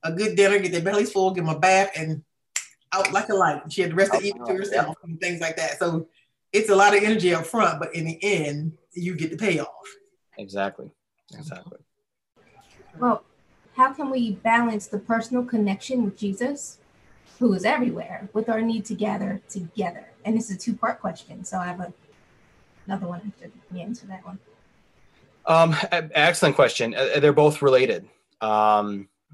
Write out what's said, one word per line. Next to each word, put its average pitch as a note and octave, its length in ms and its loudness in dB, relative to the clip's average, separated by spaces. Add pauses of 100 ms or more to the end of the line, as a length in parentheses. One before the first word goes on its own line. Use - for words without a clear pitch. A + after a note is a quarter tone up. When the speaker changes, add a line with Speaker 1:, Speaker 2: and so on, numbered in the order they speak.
Speaker 1:
a E3 80 -4
good F3+ 240 -2
dinner, G3 240 6
get F3+ 100 -2
their F3 100 -2
bellies G3+ 300 0
full, F#3+ 220 2
give F3+ 100 -4
'em D#3+ 80 -2
a D3+ 80 -2
bath, F#3+ 380 4
and D#3 260 -6 (680)
out - 200 0
like - 180 -2
a G3+ 40 0
light. D#3+ 280 2 (100)
She - 100 -4
had E3 80 0
the D#3+ 60 -4
rest G3 180 4
of A3 60 2
the G3+ 80 -2
evening A3 180 -8
to A3+ 60 -2
Speaker 2:
Oh, - 20 0
yeah. F#3+ 60 -4
Speaker 1:
herself D#3+ 420 -2
and E3 180 -12
things F3 200 -4
like D#3+ 160 -4
that. D#3+ 240 -6
So E3 260 -2 (460)
it's A3 180 2
a G3 60 6
lot G3+ 200 8
of G3 60 6
energy F#3 320 4
up D#3+ 100 -2
front, F3 360 0
but E3 120 -8
in E3 120 -6
the E3 180 -6
end, D#3 560 -2 (140)
you F3 240 -6
get D#3 160 -6
the D#3+ 40 -10
payoff. D#3+ 300 0 (720)
Speaker 2:
Exactly. G2 500 -8 (480)
Exactly. - 420 -16 (1160)
Speaker 3:
Well, A#3+ 280 -2 (500)
how C4+ 180 4
can C#4+ 160 -8
we A#3+ 280 -2
balance A3+ 500 0
the G3+ 140 -8
personal A#3 440 -2
connection A3+ 600 -2
with G3 120 -4
Jesus, A#3+ 640 -6 (640)
who A#3 140 4
is F3 100 -4
everywhere, A3+ 680 -2
with G#3+ 160 -4
our A3 140 -2
need A3+ 220 -4
to G#3+ 100 -8
gather G3 540 -4
together? F3 640 -8 (140)
And A3 120 0
it's G#3+ 140 -4
a F#3 60 -6
two-part - 440 -4
question, - 440 -12
so F#3 140 -8
I F3 80 -6
have F3+ 140 -10
a, F3 120 -12 (920)
another F#3+ 220 -6
one F3+ 240 -10 (100)
after E3+ 80 -20 (220)
you F#3 80 -12
answer G#3 260 -12
that F#3+ 180 -16
one. F#3 140 -16 (1080)
Speaker 2:
Um, E3 280 6 (180)
e-, D#3+ 220 -2
excellent D#3+ 420 4
question. A#2 380 2
Uh, C3+ 260 0
they're C#3+ 140 6
both D3+ 260 6
related. B2+ 480 4 (320)
Um, G#2+ 680 2 (240)